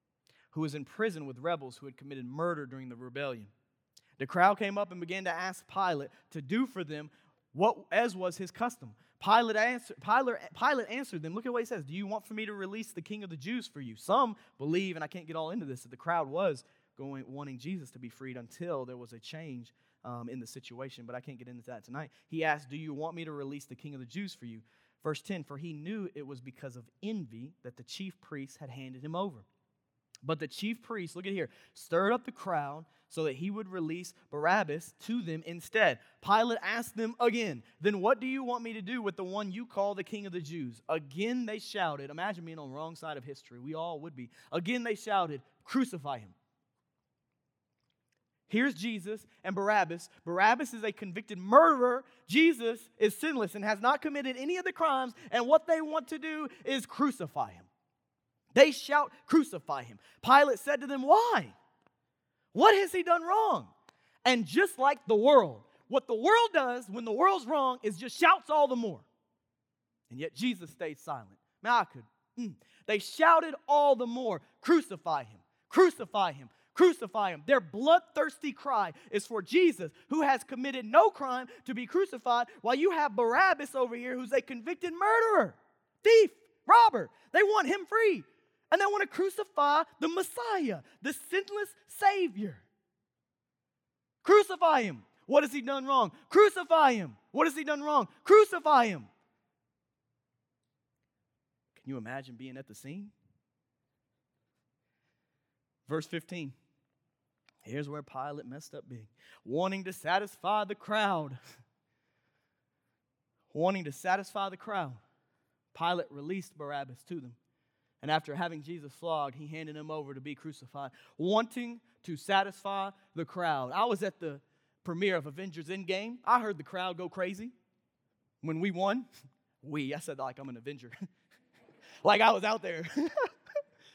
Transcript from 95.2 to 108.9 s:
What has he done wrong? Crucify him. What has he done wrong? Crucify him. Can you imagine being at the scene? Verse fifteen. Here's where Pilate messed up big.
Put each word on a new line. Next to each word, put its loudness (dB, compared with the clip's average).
What 6
has -2
he -4
done -4
wrong? 4
Crucify 8
him. -4
What 4
has -2
he -4
done -4
wrong? 2
Crucify 8
him. -8
Can -20
you -8
imagine -10
being -16
at -18
the -20
scene? -16
Verse -4
fifteen. -10
Here's -10
where -12
Pilate -12
messed -18
up -16
big. -18